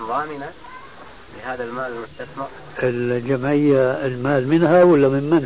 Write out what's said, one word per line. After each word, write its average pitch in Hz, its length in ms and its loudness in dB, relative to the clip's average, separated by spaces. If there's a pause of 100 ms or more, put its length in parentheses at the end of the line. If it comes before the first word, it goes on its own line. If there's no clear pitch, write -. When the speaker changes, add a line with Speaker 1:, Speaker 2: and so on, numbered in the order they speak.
Speaker 1:
ضامنة 147 420 -8 (880)
لهذا 123 260 -10
المال 123 280 -10
المستثمر؟ 120 560 -14 (320)
Speaker 2:
الجمعية 131 1300 0
المال 127 420 -2
منها 170 360 4
ولا 151 240 6
من 139 220 0
من؟ 165 160 4